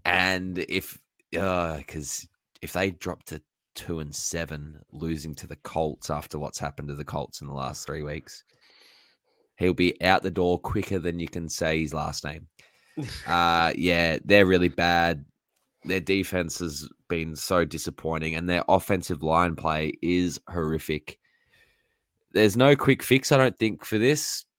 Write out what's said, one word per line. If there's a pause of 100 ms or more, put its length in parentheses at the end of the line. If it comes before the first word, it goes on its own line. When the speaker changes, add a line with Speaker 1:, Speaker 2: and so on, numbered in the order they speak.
Speaker 1:
And (100)
if, (400)
uh,
'cause (340)
if
they
drop
to (340)
two
and
seven, (120)
losing
to
the
Colts
after
what's
happened
to
the
Colts
in
the
last
three
weeks, (1120)
he'll
be
out
the
door
quicker
than
you
can
say
his
last
name. (500)
Speaker 2:
<laughs>
Speaker 1:
Uh,
yeah,
they're
really
bad. (600)
Their
defense
has (200)
been
so
disappointing,
and
their
offensive
line
play
is (100)
horrific. (1120)
There's
no
quick
fix,
I
don't
think,
for
this, (140)